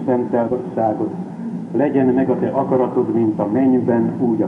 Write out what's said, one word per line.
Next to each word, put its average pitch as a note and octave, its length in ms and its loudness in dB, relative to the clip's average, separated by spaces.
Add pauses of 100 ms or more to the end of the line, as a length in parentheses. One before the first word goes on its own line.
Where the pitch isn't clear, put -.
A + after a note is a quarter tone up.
szenteld A#2+ 460 0
országod. A2+ 580 -2 (640)
Legyen C3+ 340 2
meg B2+ 240 2
a A#2+ 100 0
te A#2 100 -2
akaratod, B2+ 640 0
mint A2 260 2
a G#2+ 60 0
mennyben, A#2 720 2
úgy A2+ 220 0
a F#2+ 60 0